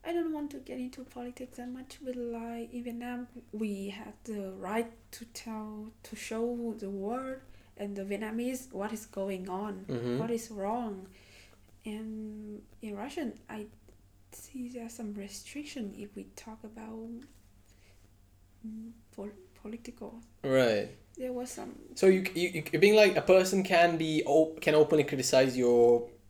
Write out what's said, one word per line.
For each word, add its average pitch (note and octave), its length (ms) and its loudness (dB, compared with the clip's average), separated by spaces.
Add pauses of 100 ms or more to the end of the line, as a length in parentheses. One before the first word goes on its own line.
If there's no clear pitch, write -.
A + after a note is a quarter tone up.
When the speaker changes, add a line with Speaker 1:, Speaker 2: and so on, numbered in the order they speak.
Speaker 1:
I E4+ 100 -6
don't E4 200 -2
want D4 180 -6
to C#4 60 -12
get B3+ 220 -12
into B3+ 240 -10
politics B3 540 -14
that B3 120 -12
much, B3+ 340 -14
but, B3+ 120 -6
like, A#3 580 -8
in A#3+ 100 -8
Vietnam, A#3+ 440 -8 (240)
we G3+ 380 -4
have G#3+ 240 -14 (100)
the G3+ 340 -8
right A3 340 -4 (200)
to - 140 -16
tell, G#3+ 680 -12 (120)
to - 120 -14
show A#3 640 -4
the G3 120 -10
world B3 480 -6 (400)
and G3+ 180 -8
the G3 80 -8
Vietnamese A3 680 -6
what G3+ 220 -6
is G#3+ 140 -10
going F#3+ 420 -6
on, G3 380 -8
Speaker 2:
Mm-hmm. A#2+ 320 -4
Speaker 1:
what A3+ 100 -4
is A3+ 220 -4
wrong. G3+ 560 -6 (800)
And G#3+ 760 -12 (200)
in G#3 140 -10
Russian, C#4 380 -8 (160)
I G#3+ 160 -10 (680)
see B3 380 -12
there's A#3 240 -12
some G#3+ 220 -10
restriction G#3 840 -10
if G3+ 180 -14
we G3 100 -12 (100)
talk A3 280 -16
about, A3 460 -14 (1600)
mm, A3 240 -12 (240)
pol-, G#3 140 -12 (320)
political. A#3 600 -14 (220)
Speaker 2:
Right. B2 460 4 (280)
Speaker 1:
There B3+ 160 -6
was B3 180 -8
some - 240 -12 (200)
Speaker 2:
So G3 120 6
you, F#3 260 6
you, E3+ 380 -2
you D#3 80 0
being G#3 160 8
like, G#3 220 10
a - 40 4
person F#3+ 420 6
can E3+ 340 6
be D#3 280 0
op-, D#3+ 360 4
can D3+ 140 4
openly D3+ 280 8
criticize C3 540 4
your A#2+ 500 8 (220)